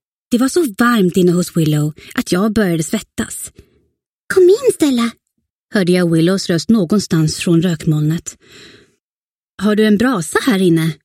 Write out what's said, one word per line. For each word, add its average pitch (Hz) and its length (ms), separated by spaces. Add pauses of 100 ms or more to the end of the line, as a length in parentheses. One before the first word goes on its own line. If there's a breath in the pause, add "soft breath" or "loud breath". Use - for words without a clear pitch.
(300)
Det 240 80
var 262 100
så 277 300
varmt 220 380
inne 180 160
hos 175 240
Willow 151 380 (200 loud breath)
att - 180
jag 202 200
började 180 300
svettas. - 680 (840 soft breath)
"Kom 370 80
in, 440 320
Stella", 240 360 (640)
hörde 180 180
jag 180 200
Willows 170 380
röst 165 180
någonstans 180 680
från 165 260
rökmolnet. 156 760 (1200 loud breath)
"Har 214 140
du 214 100
en 208 120
brasa 226 440
här 220 160
inne?" 165 340 (120)